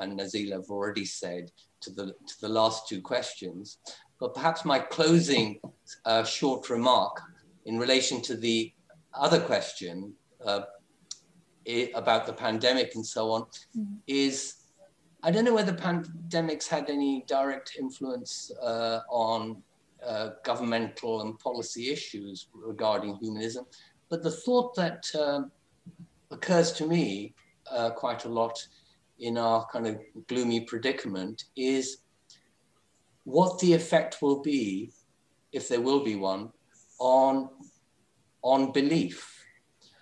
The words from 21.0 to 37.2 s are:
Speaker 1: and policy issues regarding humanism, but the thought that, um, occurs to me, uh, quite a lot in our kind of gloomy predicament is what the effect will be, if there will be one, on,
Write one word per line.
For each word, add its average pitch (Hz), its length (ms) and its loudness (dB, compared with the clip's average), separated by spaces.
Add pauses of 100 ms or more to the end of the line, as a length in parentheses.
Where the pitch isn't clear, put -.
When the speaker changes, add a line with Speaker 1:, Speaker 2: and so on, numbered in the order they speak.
Speaker 1:
and 110 180 -8
policy 120 500 -6
issues 101 640 -8
regarding 104 600 -2
humanism, 110 480 -6 (460)
but 165 120 -4
the 165 80 -2
thought 247 460 0
that, 175 280 -2 (140)
um, 143 320 0 (800)
occurs 170 420 2
to 156 140 -4
me, 113 480 0 (360)
uh, 117 200 0
quite 120 360 -4
a - 20 -6
lot 117 360 -2 (540)
in 117 180 -2
our 113 360 2
kind 117 160 -2
of 107 100 -4 (300)
gloomy 120 320 0
predicament 110 840 -4 (120)
is 131 420 0 (1300)
what 175 340 4
the 175 160 8
effect 160 480 2
will 143 180 4
be, 117 520 -2 (600)
if - 160 -6
there 120 120 2
will 139 240 4
be 107 100 -2
one, 98 360 -2 (500)
on, 131 480 4 (960)